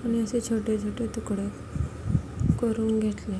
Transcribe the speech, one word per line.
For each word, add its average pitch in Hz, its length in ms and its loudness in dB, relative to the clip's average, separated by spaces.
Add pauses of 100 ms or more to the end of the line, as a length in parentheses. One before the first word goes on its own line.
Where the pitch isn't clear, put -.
आणि 233 160 2
असे 226 200 0
छोटे 220 380 0
छोटे 208 280 -2
तुकडे 202 420 -2 (1120)
करून 220 400 4
घेतले. 202 400 -2